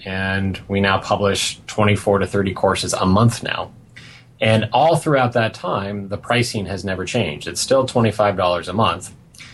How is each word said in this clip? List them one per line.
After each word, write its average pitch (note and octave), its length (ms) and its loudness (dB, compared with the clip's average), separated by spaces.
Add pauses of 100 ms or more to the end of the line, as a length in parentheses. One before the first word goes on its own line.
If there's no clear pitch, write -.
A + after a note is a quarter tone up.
and F#2+ 640 -2
we G2 120 0
now G2 200 2
publish G2 640 0
twenty-four G2+ 540 2
to F#2 80 0
thirty F#2+ 260 0
courses F#2+ 380 0
a - 120 -2
month G#2 380 4
now. - 300 -6 (680)
And A2 320 2
all D#3 220 4
throughout C#3 380 2
that A2 220 0
time, G2+ 540 -6
the G2 100 -6
pricing A2+ 480 -2
has F#2 180 -6
never F#2 200 -4
changed. E2 440 -4
It's E2 120 -6
still C3 240 2
twenty-five G#2+ 520 2
dollars F2 320 0
a F2+ 40 -6
month. F#2+ 400 -2 (420)